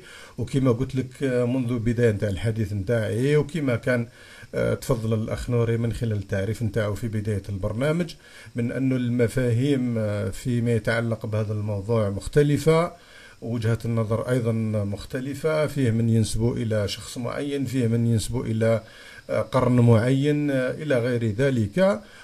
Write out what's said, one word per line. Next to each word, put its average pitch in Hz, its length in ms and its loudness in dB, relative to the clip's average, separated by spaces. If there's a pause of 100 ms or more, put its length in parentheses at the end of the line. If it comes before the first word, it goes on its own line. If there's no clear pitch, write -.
(360)
وكما 131 340 2
قلت 123 240 -2
لك، 131 280 -4
آه، 123 220 2
منذ 123 340 0
بداية 117 320 2
نتاع 104 180 0
الحديث 107 440 -2
نتاعي، 113 640 0
وكما 143 380 0
كان، 117 320 0 (480)
آه، 117 180 0
تفضل 113 400 -2
الأخ 113 360 -2
نوري 117 280 2
من 117 160 -2
خلال 107 240 -2
التعريف 101 460 -4
نتاعو 104 320 -2
في 117 120 -6
بداية 104 420 -4
البرنامج، 120 640 -2 (420)
من 120 160 -2
أنه 131 240 0
المفاهيم، 123 1000 2
آه، 104 320 -2
فيما 120 440 0
يتعلق 113 520 0
بهذا 107 280 -2
الموضوع 104 560 -2
مختلفة، 147 840 2 (480)
وجهة 113 440 -2
النظر 113 440 0
أيضا 117 220 0
مختلفة، 127 1160 -2
فيه 139 240 0
من 113 180 2
ينسبوا 113 460 2
إلى 110 320 0
شخص - 300 -10
معين، 139 480 -4
فيه 117 220 0
من 117 200 2
ينسبوا 113 380 0
إلى، 110 380 2 (460)
آه، 110 120 0
قرن 123 380 2
معين، 135 720 4
آه، 131 200 0
إلى 135 280 0
غير 120 260 0
ذلك، 135 760 2 (220)